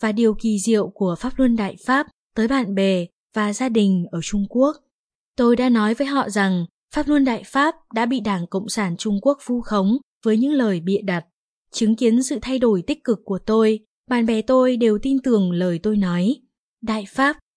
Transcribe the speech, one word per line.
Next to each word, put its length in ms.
và 100
điều 220
kỳ 240
diệu 300
của 300
Pháp 180
Luân 200
Đại 200
Pháp 200
tới 140
bạn 260
bè 320
và 180
gia 160
đình 420
ở 120
Trung 260
Quốc. 280
Tôi 200
đã 120
nói 260
với 120
họ 240
rằng 360
Pháp 140
Luân 160
Đại 220
Pháp 280
đã 120
bị 140
Đảng 260
Cộng 220
sản 280
Trung 260
Quốc 240
vu 140
khống 360
với 120
những 160
lời 280
bịa 240
đặt. 200
Chứng 240
kiến 260
sự 200
thay 160
đổi 240
tích 220
cực 200
của 220
tôi, 340
bạn 180
bè 160
tôi 340
đều 220
tin 240
tưởng 300
lời 300
tôi 140
nói. 400
Đại 260
Pháp 280